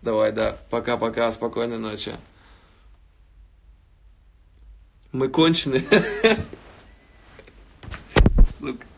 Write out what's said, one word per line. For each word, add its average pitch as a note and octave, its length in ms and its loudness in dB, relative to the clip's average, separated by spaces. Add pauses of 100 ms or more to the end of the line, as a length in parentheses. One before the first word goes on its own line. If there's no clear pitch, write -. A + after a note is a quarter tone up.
давай, G#2+ 280 0
да. A2 280 -4 (100)
Пока-пока, A#2 640 -2
спокойной A#2 480 -6
ночи. G#2+ 360 -8 (3000)
Мы C3 160 -2
кончены. D#3 520 0
<laughs> B2+ 60 -10 (2750)
Сука. B2+ 340 -10 (140)